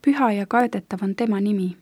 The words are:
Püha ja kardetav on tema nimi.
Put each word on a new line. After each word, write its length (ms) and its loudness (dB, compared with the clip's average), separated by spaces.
Püha 260 4
ja 140 -2
kardetav 560 -2
on 140 -2
tema 260 0
nimi. 300 0